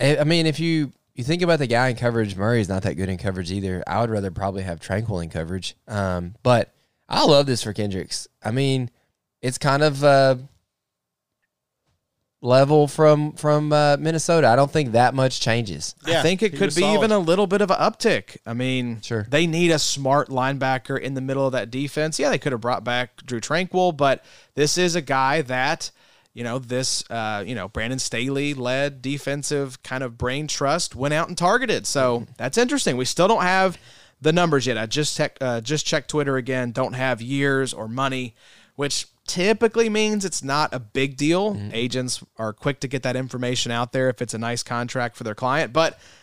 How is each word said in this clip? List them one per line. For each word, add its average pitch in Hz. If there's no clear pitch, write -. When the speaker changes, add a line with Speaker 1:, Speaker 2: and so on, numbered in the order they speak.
Speaker 1:
I, 143
I 151
mean, 165
if 156
you, 160
you 127
think 165
about 170
the 139
guy 120
in 123
coverage, 113
Murray's 104
not 95
that 87
good 92
in 95
coverage 92
either. 95
I 95
would 117
rather 101
probably 98
have 87
Tranquill 101
in 82
coverage. 87
Um, 92
but 120
I -
love 143
this 127
for 107
Kendricks. 98
I 110
mean, 131
it's 127
kind 143
of, 143
uh, 135
level 139
from, 151
from, 151
uh, 147
Minnesota. 160
I 113
don't 139
think 139
that 120
much 131
changes. 110
Speaker 2:
I 160
Speaker 3:
Yeah, 165
Speaker 2:
think 180
it 208
Speaker 3:
he 139
Speaker 2:
could 196
Speaker 3:
was -
Speaker 2:
be 175
Speaker 3:
solid. 208
Speaker 2:
even 220
a 208
little 185
bit 196
of 202
an 190
uptick. 180
I 117
mean, 123
Speaker 1:
Sure. 110
Speaker 2:
they 151
need 170
a 156
smart 139
linebacker 131
in 135
the 131
middle 135
of 131
that 117
defense. 147
Yeah, 285
they 202
could 139
have 113
brought 113
back 123
Drew 120
Tranquill, 180
but 139
this 147
is 175
a 175
guy 135
that, 127
you 120
know, 120
this, 127
uh, 107
you 120
know, 95
Brandon 120
Staley-led 135
defensive 139
kind 131
of 120
brain 131
trust 147
went 139
out 156
and 165
targeted. 190
So 123
Speaker 1:
Mm-hmm. 113
Speaker 2:
that's 123
interesting. 247
We 127
still 165
don't 226
have 185
the 147
numbers 160
yet. 117
I 110
just 139
tech-, 147
uh, 123
just 139
checked -
Twitter 139
again. 127
Don't 120
have 127
years 135
or 110
money, 127
which -
typically 226
means 214
it's -
not 139
a 135
big 135
deal. 175
Speaker 1:
Mm-hmm. 104
Speaker 2:
Agents 123
are 110
quick 139
to 139
get 127
that 127
information 127
out 120
there 131
if 120
it's 113
a 113
nice 117
contract 120
for -
their 107
client. 131
But 156